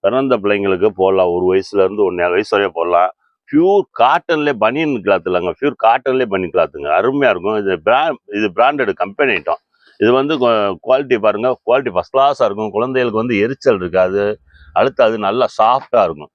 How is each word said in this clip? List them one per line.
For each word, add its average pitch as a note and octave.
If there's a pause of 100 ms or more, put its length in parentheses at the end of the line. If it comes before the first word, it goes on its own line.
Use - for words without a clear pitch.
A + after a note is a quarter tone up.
பிறந்த B2+
பிள்ளைங்களுக்கு G2+ (100)
போடலாம். F#2+
ஒரு F2+
வயசுல F#2+
இருந்து G#2
ஒன்னே F2
வயசு G#2+
வரையும் G2
போடலாம். F2 (380)
பியூர் F#3 (180)
காட்டன்லயே D3+ (100)
பனியன் C#3+ (120)
கிளாத் F#2
இல்லைங்க, F2+
பியூர் C#3 (100)
காட்டன்லயே B2+
பனியன் F#2
கிளாத்துங்க. D#2 (100)
அருமையா C3
இருக்கும். G2
இது F#2+ (120)
பிராண்ட், C3+ (160)
இது G#2+
பிராண்டட் B2+ (100)
கம்பெனி G2+
ஐட்டம். E2 (420)
இது A#2
வந்து D3
குவா-, G#2 (100)
குவாலிட்டி B2+
பாருங்க, G#2+ (160)
குவாலிட்டி A#2+
ஃபர்ஸ்ட் -
கிளாஸா C#3
இருக்கும். G#2
குழந்தைகளுக்கு A#2+
வந்து A#2
எரிச்சல் A#2+
இருக்காது, F#2 (560)
அழுத்தாது, A2+ (100)
நல்லா A#2+ (100)
சாஃப்டா A#2
இருக்கும். D2+